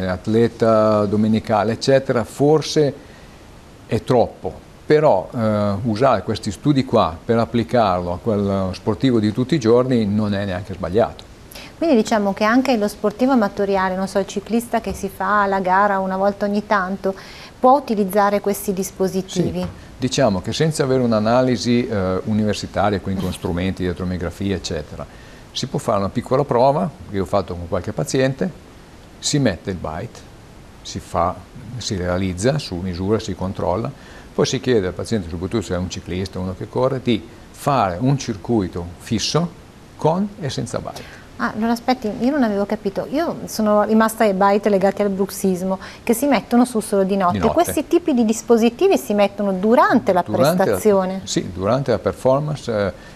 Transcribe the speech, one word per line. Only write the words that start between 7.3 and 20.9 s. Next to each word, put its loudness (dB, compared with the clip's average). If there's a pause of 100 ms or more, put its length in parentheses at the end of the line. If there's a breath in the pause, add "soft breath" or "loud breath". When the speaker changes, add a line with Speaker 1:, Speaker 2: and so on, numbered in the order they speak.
Speaker 1:
applicarlo 0
a -4
quel 0
sportivo 0
di 2
tutti -2
i 0
giorni 4
non 0
è -2
neanche -6
sbagliato. -2 (540 loud breath)
Speaker 2:
Quindi 2
diciamo 2
che -2
anche 2
lo 0
sportivo 0
amatoriale, 0
non -2
so, -4
il 2
ciclista -2
che -6
si -6
fa 0
la 0
gara 2
una -2
volta 0
ogni -2
tanto, -2 (460 loud breath)
può 6
utilizzare 2
questi -2
dispositivi? -2
Speaker 1:
Sì, -4 (300 loud breath)
diciamo 0
che -6
senza 0
avere 2